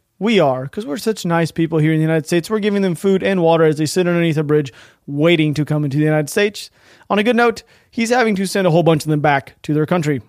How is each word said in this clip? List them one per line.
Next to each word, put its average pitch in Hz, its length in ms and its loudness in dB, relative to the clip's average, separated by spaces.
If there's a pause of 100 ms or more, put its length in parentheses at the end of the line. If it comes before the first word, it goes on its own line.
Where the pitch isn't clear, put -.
(180)
We 208 220 0
are, 131 280 0
'cause 208 180 -10
we're 285 100 -6
such 220 300 -6
nice 165 260 0
people 165 280 -2
here 151 120 2
in 160 60 0
the 156 60 0
United 160 220 0
States. 170 240 -2
We're 220 100 -2
giving 202 220 0
them 185 140 0
food 190 260 0
and 196 200 0
water 165 240 4
as 156 120 2
they 156 80 -2
sit 175 220 -2
underneath 170 300 0
a 156 60 -2
bridge 147 280 0 (340)
waiting 156 500 0
to 147 100 -2
come 151 180 -2
into 139 140 -2
the 151 80 2
United 151 240 0
States. 208 400 -4 (400)
On 196 100 0
a 214 40 0
good 233 120 2
note, 233 280 0 (280)
he's 226 200 -4
having 240 260 2
to 190 100 -2
send 196 180 -2
a 175 60 2
whole 170 120 4
bunch 160 200 2
of 151 60 -2
them 151 100 0
back 143 440 0
to 151 100 -4
their 151 120 0
country. 147 440 -2